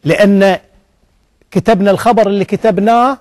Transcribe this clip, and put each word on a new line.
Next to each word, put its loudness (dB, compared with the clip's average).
لان 2
كتبنا 0
الخبر 0
اللي -2
كتبناه -2